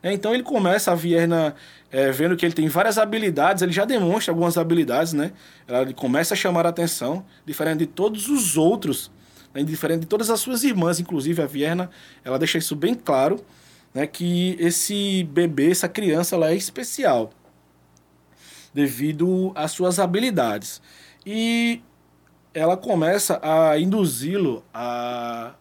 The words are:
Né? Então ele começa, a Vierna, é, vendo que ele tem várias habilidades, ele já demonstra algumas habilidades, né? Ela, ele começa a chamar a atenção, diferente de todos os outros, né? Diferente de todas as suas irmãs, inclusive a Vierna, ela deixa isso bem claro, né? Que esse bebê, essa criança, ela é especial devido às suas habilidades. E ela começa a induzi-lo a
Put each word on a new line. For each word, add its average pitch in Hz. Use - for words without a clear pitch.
Né? 180
Então 202
ele 247
começa, 202
a -
Vierna, 165
é, 135
vendo 160
que 175
ele 170
tem 156
várias 202
habilidades, 196
ele 180
já 202
demonstra 214
algumas 170
habilidades, 165
né? 151
Ela, 123
ele 131
começa 143
a -
chamar 175
a -
atenção, 170
diferente 156
de 160
todos 208
os 240
outros, 160
né? 139
Diferente 160
de 165
todas 214
as 226
suas 247
irmãs, 180
inclusive 165
a 147
Vierna, 156
ela 131
deixa 170
isso 160
bem 175
claro, 165
né? 139
Que 175
esse 190
bebê, 160
essa 185
criança, 180
ela 160
é 170
especial 202
devido 151
às 156
suas 180
habilidades. 180
E 233
ela 165
começa 190
a 156
induzi-lo 165
a 120